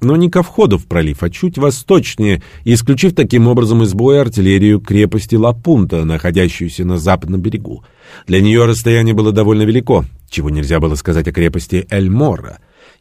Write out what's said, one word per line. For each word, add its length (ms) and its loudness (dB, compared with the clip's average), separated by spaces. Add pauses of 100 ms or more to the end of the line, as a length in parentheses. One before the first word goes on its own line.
но 160 2
не 140 2
ко 120 0
входу 360 0
в 80 -10
пролив, 360 -4
а 60 -2
чуть 300 -6
восточнее, 840 0 (220)
исключив 500 2
таким 340 2
образом 340 2
из 100 0
боя 300 2
артиллерию 580 2
крепости 540 0
Ла-Пунта, 720 0
находящуюся 800 -2
на 100 -2
западном 460 -2
берегу. 420 -8 (420)
Для 140 2
нее 240 4
расстояние 500 2
было 160 2
довольно 340 2
велико, 420 0 (240)
чего 180 -6
нельзя 320 -2
было 140 0
сказать 340 -2
о 40 -6
крепости 580 -4
Эль-Морро. 680 -2 (400)